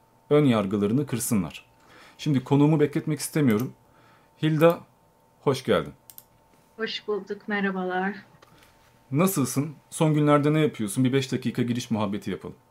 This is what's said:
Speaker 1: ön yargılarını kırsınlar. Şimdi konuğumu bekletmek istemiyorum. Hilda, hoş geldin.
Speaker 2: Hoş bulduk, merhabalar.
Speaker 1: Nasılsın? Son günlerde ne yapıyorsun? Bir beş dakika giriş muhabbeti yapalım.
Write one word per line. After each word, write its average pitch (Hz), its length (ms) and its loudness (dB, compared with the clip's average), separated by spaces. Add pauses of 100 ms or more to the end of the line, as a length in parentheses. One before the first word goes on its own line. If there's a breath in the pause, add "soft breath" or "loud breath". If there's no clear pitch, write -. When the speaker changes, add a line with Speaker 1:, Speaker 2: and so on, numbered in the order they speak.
(300)
Speaker 1:
ön 151 140 6
yargılarını 107 600 2
kırsınlar. 104 600 -4 (520 loud breath)
Şimdi 135 260 0
konuğumu 147 360 4
bekletmek 147 400 -2
istemiyorum. 127 520 0 (680 soft breath)
Hilda, 156 380 4 (600)
hoş 131 240 -2
geldin. 80 280 0 (840)
Speaker 2:
Hoş - 320 -8
bulduk, 202 400 -6
merhabalar. 190 640 -2 (960 soft breath)
Speaker 1:
Nasılsın? 143 640 0 (160)
Son 156 240 2
günlerde 147 380 4
ne 156 80 2
yapıyorsun? 127 440 0
Bir 123 80 2
beş 135 200 0
dakika 123 300 -2
giriş 120 280 -4
muhabbeti 104 400 -4
yapalım. 87 260 -10 (140)